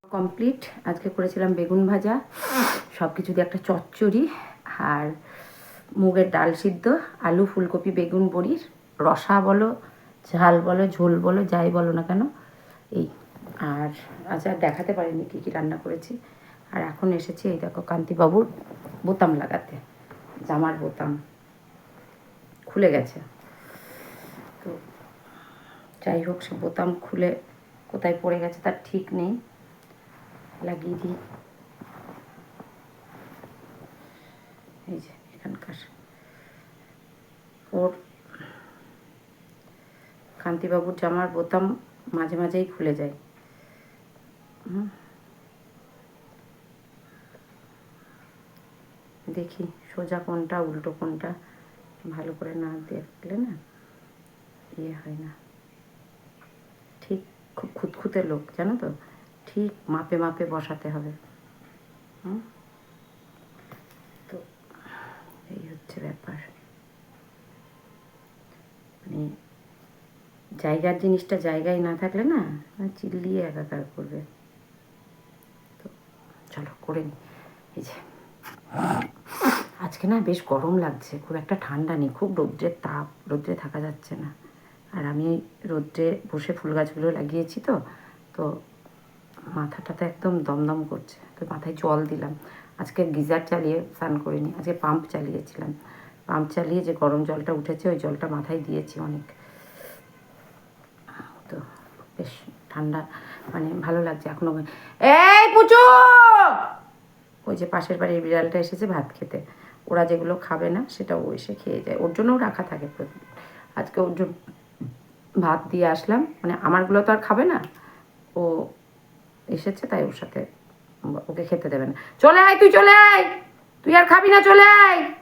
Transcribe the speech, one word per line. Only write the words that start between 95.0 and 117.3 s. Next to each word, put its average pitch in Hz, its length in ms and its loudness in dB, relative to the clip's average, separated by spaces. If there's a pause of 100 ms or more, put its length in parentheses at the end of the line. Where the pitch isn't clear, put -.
চালিয়েছিলাম। 147 580 -10 (560)
পাম্প 151 280 -4
চালিয়ে 175 320 -2
যে 165 140 -4
গরম 147 280 0
জলটা 156 300 -6
উঠেছে, 156 320 -8
ওই 160 120 -2
জলটা 151 320 -6
মাথায় 156 320 -8
দিয়েছি 151 280 -8 (120)
অনেক। 147 180 -10 (2250)
তো - 60 -14 (640)
বেশ - 140 -12 (400)
ঠান্ডা, 151 300 -6 (520)
মানে 160 140 -6 (180)
ভালো 170 220 -2
লাগছে 151 260 -8
এখনো। 165 180 -4 (640)
এই 403 360 10
পুচু, 453 280 10 (1700)
ওই 202 100 -2
যে 175 140 -2
পাশের 175 280 -4
বাড়ির 175 240 0
বিড়ালটা 165 400 0
এসেছে 185 280 -6
ভাত 139 140 -4 (100)
খেতে, - 220 -10 (520)
ওরা 170 180 2
যেগুলো 170 240 0 (140)
খাবে 170 280 -4
না 226 60 -2 (140)
সেটা - 180 -6 (100)
ও - 20 -8 (140)
এসে - 220 -12
খেয়ে - 240 -6
যায়, - 180 -6
ওর 170 140 -2
জন্যও 247 200 2 (100)
রাখা 190 240 -8
থাকে 147 240 -10
প্রতি-, - 300 -16 (540)
আজকে - 260 -8
ওর 175 140 -6
জন্য - 140 -4 (1120)
ভাত 160 160 0 (100)
দিয়ে 175 240 2
আসলাম, 226 260 0 (200)
মানে 175 120 -4 (140)
আমারগুলো 185 380 2
তো 226 100 0
আর 214 120 -4
খাবে 226 240 2